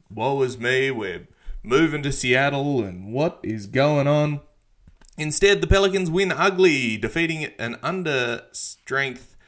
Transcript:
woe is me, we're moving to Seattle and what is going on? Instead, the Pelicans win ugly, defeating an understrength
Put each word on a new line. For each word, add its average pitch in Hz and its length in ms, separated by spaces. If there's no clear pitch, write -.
woe 131 340
is 120 140
me, 131 340
we're 95 360
moving 147 420
to 139 100
Seattle 139 720
and 95 260
what 147 320
is 107 220
going 139 420
on? 147 320
Instead, 170 420
the 165 80
Pelicans 190 420
win 185 220
ugly, 156 640
defeating 156 520
an 117 240
understrength 135 1400